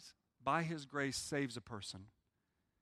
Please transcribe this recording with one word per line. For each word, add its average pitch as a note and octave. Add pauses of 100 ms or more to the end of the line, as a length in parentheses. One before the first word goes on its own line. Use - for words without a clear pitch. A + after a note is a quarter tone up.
(440)
by D3+
His D#3+
grace, C#3
saves C#3
a A2+
person, G2+ (760)